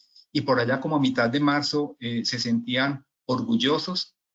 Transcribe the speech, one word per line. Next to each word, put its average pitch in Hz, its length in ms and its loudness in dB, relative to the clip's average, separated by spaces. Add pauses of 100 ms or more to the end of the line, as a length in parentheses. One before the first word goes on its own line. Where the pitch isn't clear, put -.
(340)
y 147 80 0
por 127 180 2
allá 123 220 2
como 160 160 0
a 143 40 2
mitad 127 300 2
de 143 100 0
marzo, 143 600 0
eh, 117 240 -4
se 123 140 -4
sentían 123 680 -2 (200)
orgullosos 127 880 -2 (180)